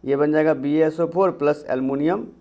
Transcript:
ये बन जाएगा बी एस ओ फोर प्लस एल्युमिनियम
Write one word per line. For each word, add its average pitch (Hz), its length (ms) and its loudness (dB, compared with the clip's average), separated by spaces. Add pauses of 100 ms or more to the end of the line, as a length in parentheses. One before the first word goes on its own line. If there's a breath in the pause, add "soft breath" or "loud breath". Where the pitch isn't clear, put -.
ये 135 100 0
बन 147 160 2
जाएगा 156 220 2
बी 143 220 -2
एस 160 240 2
ओ 165 80 0
फोर 175 240 2
प्लस 147 380 -2
एल्युमिनियम 139 580 -2 (140)